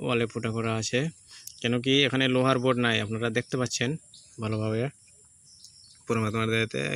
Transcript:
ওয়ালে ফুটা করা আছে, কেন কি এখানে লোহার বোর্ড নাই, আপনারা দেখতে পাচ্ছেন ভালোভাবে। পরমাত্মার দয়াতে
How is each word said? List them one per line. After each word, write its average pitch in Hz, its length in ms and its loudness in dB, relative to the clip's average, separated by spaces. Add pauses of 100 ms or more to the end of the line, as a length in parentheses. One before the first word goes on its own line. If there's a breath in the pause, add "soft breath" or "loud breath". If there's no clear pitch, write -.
ওয়ালে 120 280 0
ফুটা 113 240 -4
করা 113 240 -2
আছে, 123 200 -2 (580 loud breath)
কেন 120 160 0 (100)
কি 131 80 2 (140)
এখানে 131 180 2 (100)
লোহার 127 280 4
বোর্ড 127 240 4
নাই, 117 180 4
আপনারা 110 240 -2 (100)
দেখতে 123 220 -2
পাচ্ছেন 123 300 -2 (520)
ভালোভাবে। 110 380 -2 (1300)
পরমাত্মার 113 460 0
দয়াতে 113 280 0 (160)